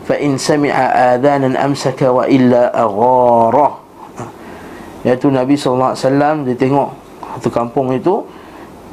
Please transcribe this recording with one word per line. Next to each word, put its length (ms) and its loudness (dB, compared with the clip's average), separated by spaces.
fa 160 -2
in 160 0
sami'a 800 2
adhanan 400 0
amsaka 560 -2
wa 160 0
illa 480 4
aghara. 1040 2
Iaitu 240 2
Nabi 240 2
sallallahu 400 0
alaihi 80 -6
wasallam 400 2
dia 160 -2
tengok 300 0
satu 140 -4
kampung 420 -2
itu 320 -2